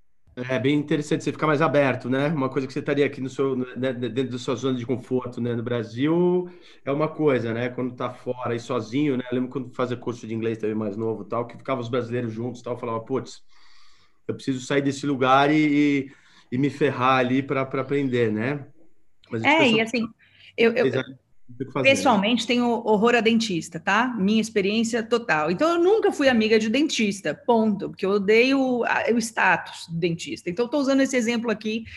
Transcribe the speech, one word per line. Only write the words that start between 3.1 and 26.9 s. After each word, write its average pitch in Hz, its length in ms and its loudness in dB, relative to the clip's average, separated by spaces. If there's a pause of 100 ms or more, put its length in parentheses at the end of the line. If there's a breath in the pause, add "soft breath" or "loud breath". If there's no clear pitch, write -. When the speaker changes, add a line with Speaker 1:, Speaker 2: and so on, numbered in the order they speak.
Speaker 1:
no 131 100 -6
seu, 135 260 0
né, 127 360 -2
dentro 123 400 -4
da 127 60 -6
sua 123 180 -4
zona 127 220 -2
de 120 80 -6
conforto, 123 560 -4
né? 120 120 -2
No 117 80 -2
Brasil 147 880 0 (360 loud breath)
é 135 60 -2
uma 151 180 0
coisa, 123 440 2
né? 120 140 -2
Quando 123 260 -6
tá 123 160 -6
fora 120 460 -6
e 117 40 -4
sozinho, 123 580 -2
né? 123 120 -4
Eu 123 60 -2
lembro 127 140 -2
quando 123 260 -8
fazia 120 220 -2
curso 120 280 -8
de 110 80 -8
inglês 113 240 -2
também 110 180 -2
mais 107 200 -4
novo 110 280 -4
e 92 40 -18
tal, 117 180 -4
que - 120 -16
ficavam 131 240 -4
os 117 80 -8
brasileiros 120 420 -2
juntos 113 300 -8
e - 20 -20
tal, 120 100 -6
eu 117 60 -12
falava, 113 220 -6
"Putz, - 420 -8 (840 soft breath)
eu - 80 -6
preciso 127 300 -6
sair 139 160 0
desse 139 240 -2
lugar 139 460 4
e, 147 560 2
e, - 40 -20 (420 loud breath)
e 123 40 -2
me 139 120 2
ferrar 131 500 2
ali 127 240 2
pra, 135 220 -2
pra 135 160 -4
aprender", 127 500 0
né? 127 340 -2 (640)
Mas 110 140 -4
a 277 60 2
gente 302 60 4
Speaker 2:
É, 330 40 4
Speaker 1:
pensa 233 180 4
Speaker 2:
e 220 40 2
assim, 226 260 -2 (500 soft breath)
eu... 226 160 6
eu, 135 140 2
Speaker 1:
Exato. 131 320 -2 (320)
Não - 60 -20
tem 127 80 -6
o - 20 -14
que - 60 -16
fazer, 196 160 4
né? 277 60 8
Speaker 2:
pessoalmente, 226 520 2
tenho 240 180 2 (200)
horror 220 300 4
a 233 60 4
dentista, 208 580 0
tá? 226 380 0
Minha 208 240 2
experiência 220 600 0
total. 170 480 0
Então, 320 240 2
eu 339 80 2
nunca 403 280 4
fui 277 180 2
amiga 220 280 4
de 220 120 0
dentista, 214 640 0